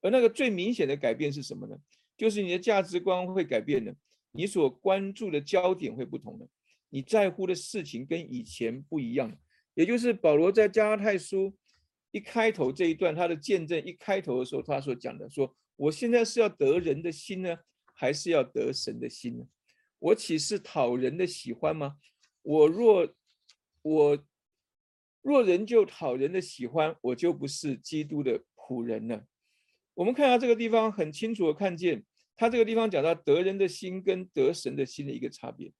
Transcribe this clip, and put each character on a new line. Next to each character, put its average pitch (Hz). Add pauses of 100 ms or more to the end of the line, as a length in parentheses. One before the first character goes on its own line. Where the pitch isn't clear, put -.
而 190
那 254
个 233
最 254
明 196
显 190
的 139
改 120
变 143
是 143
什 131
么 -
呢？ - (400)
就 220
是 208
你 175
的 180
价 202
值 180
观 180
会 185
改 131
变 131
的， 101 (360)
你 160
所 156
关 196
注 196
的 147
焦 185
点 151
会 123
不 110
同 107
的， - (420)
你 135
在 202
乎 185
的 180
事 180
情 131
跟 147
以 123
前 113
不 160
一 120
样。 123 (380)
也 165
就 233
是 233
保 156
罗 170
在 214
加 208
拉 214
太 202
书 196 (560)
一 208
开 220
头 151
这 175
一 165
段， 165
他 170
的 170
见 160
证 165
一 180
开 196
头 127
的 131
时 135
候， 135
他 139
所 139
讲 123
的 -
说 139 (200)
，“我 147
现 233
在 233
是 226
要 214
得 147
人 160
的 170
心 185
呢， 170 (380)
还 -
是 151
要 143
得 123
神 117
的 123
心 120
呢？ 123 (540)
我 185
岂 160
是 202
讨 123
人 127
的 180
喜 -
欢 160
吗？ 143 (440)
我 151
若， 196 (680)
我 147 (960)
若 269
仍 185
旧 220
讨 131
人 139
的 185
喜 -
欢， 156
我 123
就 170
不 143
是 139
基 156
督 147
的 123 (120)
仆 123
人 110
了。” 113 (680)
我 175
们 233
看 285
到 247
这 247
个 233
地 233
方 220
很 160
清 226
楚 196
地 151
看 190
见， 160 (320)
他 226
这 233
个 226
地 220
方 226
讲 156
到 165
得 160
人 190
的 196
心 180
跟 185
得 143
神 135
的 139
心 143
的 135
一 120
个 123
差 -
别。 -